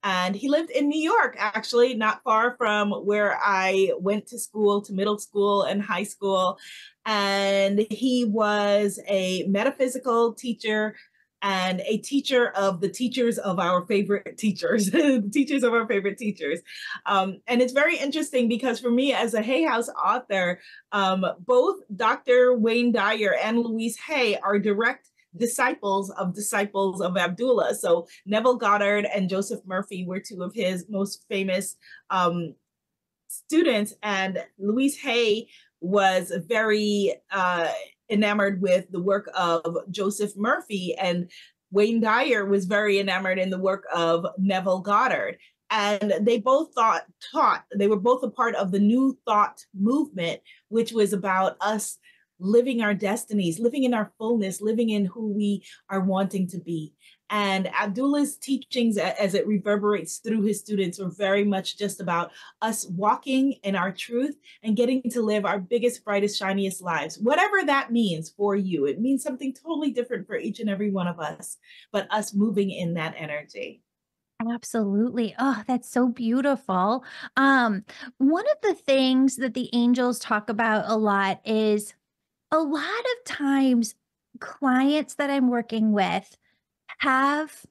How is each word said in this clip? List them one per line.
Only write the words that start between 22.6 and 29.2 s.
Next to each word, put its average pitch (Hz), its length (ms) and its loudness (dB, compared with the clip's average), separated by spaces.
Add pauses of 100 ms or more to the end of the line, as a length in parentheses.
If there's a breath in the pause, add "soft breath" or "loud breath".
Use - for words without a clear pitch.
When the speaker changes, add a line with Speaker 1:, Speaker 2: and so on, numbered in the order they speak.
Speaker 1:
Dyer 208 500 2
and 226 180 0
Louise 226 400 -4
Hay 254 360 0
are 202 240 0
direct 214 520 0 (260)
disciples 202 720 -2
of 185 260 -6
disciples 196 640 -2
of 180 160 -2
Abdullah. 185 600 0
So 170 320 0 (180 loud breath)
Neville 226 320 2
Goddard 208 480 2
and 190 240 -2